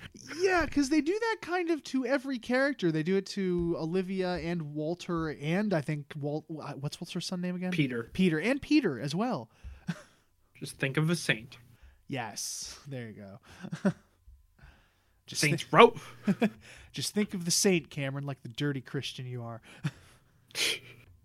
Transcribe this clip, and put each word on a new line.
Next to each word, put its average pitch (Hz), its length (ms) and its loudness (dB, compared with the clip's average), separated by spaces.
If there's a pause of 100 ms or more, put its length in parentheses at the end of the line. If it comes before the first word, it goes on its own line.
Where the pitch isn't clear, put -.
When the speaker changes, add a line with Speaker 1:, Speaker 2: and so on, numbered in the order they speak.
(380)
Speaker 1:
Yeah, 359 280 4
'cause 277 240 0
they 311 100 4
do 349 180 2
that 453 220 0
kind 349 300 -2
of 302 140 0
to 262 200 -2
every 262 340 -2
character. 254 540 2
They 156 100 0
do 185 140 2
it 196 120 2
to 175 500 0
Olivia 180 580 0
and 160 380 -4
Walter 160 560 -2
and 175 420 0
I 160 80 2
think 147 340 -4
Wal-, 147 320 -4
what's 147 540 -8
Walter's 175 240 -6
son 180 160 -4
name 180 160 -2
again? 180 160 -2
Speaker 2:
Peter. 127 400 0
Speaker 1:
Peter 170 260 4
and 247 220 0
Peter 208 400 4
as 143 140 -4
well. 185 340 -2 (400)
<laughs> 175 60 -4 (680)
Speaker 2:
Just - 160 -10
think 135 220 -2
of 156 100 4
a 175 80 2
saint. 117 400 -2 (500)
Speaker 1:
Yes, - 800 -8
there 127 220 -8
you 104 60 -14
go. 104 760 -6
<laughs> - 1400 -14
Just - 140 -6
Speaker 2:
Saint 151 220 0
Speaker 1:
thi- - 100 -18
Speaker 2:
Row. 226 240 12 (300)
Speaker 1:
<laughs> - 680 0
Just - 220 -6
think 208 180 2
of 175 140 -4
the 175 40 0
saint, 175 380 4
Cameron, 139 380 -4
like 139 160 -8
the 120 80 -12
dirty 139 320 -2
Christian - 420 -6
you 123 180 -8
are. 117 240 -10
<laughs> - 60 -20 (1500)